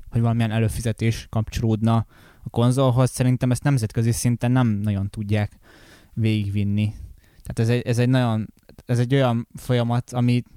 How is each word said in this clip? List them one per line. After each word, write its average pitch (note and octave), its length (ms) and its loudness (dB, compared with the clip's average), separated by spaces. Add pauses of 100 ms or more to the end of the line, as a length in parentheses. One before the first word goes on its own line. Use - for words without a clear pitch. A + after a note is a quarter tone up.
hogy A#2+ 120 -2
valamilyen A#2 300 0
előfizetés A2+ 800 -2
kapcsolódna A2+ 760 0 (380)
a - 60 -12
konzolhoz. B2+ 600 2
Szerintem B2+ 420 0
ezt A#2+ 120 -2
nemzetközi A#2 480 0
szinten A#2+ 400 0
nem B2+ 160 2
nagyon G2+ 420 -2
tudják G#2 420 -2 (640)
végigvinni. G#2 800 0 (500)
Tehát - 160 -8
ez A2+ 100 2
egy, A#2+ 180 0
ez A#2 100 0
egy B2 120 2
nagyon, A#2+ 380 0 (380)
ez A#2+ 140 -2
egy B2 140 0
olyan A#2+ 420 2
folyamat, A#2+ 560 -2
amit B2 460 0